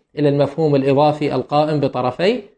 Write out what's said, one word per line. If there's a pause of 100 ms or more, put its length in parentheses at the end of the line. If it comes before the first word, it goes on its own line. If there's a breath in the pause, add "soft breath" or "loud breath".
(180)
إلى
المفهوم
الإضافي
القائم
بطرفي (160)